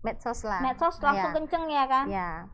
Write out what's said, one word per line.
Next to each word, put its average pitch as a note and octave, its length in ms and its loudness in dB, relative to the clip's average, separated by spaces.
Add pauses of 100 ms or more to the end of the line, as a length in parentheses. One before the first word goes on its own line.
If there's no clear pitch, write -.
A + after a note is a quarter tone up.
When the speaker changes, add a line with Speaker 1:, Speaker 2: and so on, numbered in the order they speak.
Speaker 1:
medsos A3+ 460 -4
lah. G#3 160 0
Speaker 2:
Medsos C4+ 400 2
langsung C#4+ 240 4
Speaker 1:
Iya. E4 100 0
Speaker 2:
kenceng D#4+ 300 -2
ya D4 200 2
kan? C4+ 200 2
Speaker 1:
Iya. F#3 240 -2 (240)